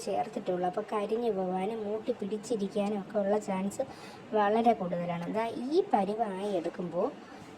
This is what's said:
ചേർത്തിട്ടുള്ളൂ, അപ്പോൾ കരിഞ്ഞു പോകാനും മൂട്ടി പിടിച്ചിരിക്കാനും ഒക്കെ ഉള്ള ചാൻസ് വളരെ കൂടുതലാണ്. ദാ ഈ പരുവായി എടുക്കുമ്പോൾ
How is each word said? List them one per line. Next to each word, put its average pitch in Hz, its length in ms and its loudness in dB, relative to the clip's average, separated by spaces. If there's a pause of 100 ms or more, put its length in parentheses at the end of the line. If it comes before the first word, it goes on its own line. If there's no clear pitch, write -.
ചേർത്തിട്ടുള്ളൂ, 190 640 0
അപ്പോൾ 202 140 -2 (100)
കരിഞ്ഞു 220 440 2
പോകാനും 190 480 0
മൂട്ടി 214 340 -2
പിടിച്ചിരിക്കാനും 208 840 0
ഒക്കെ - 220 -4
ഉള്ള 202 140 4 (100)
ചാൻസ് 202 380 -2 (520)
വളരെ 220 440 6
കൂടുതലാണ്. 175 440 -2 (120)
ദാ 226 80 2 (200)
ഈ 311 160 4 (120)
പരുവായി 208 680 0
എടുക്കുമ്പോൾ 175 500 -2 (480)